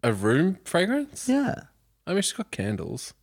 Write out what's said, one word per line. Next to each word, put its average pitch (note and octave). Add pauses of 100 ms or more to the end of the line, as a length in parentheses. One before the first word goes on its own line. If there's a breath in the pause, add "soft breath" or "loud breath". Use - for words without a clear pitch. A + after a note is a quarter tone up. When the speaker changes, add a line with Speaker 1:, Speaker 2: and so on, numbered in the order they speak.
Speaker 1:
A A#2+
room B2
fragrance? B3
Speaker 2:
Yeah. C4+ (520)
Speaker 1:
I E3+
mean, G3
she's -
got -
candles. -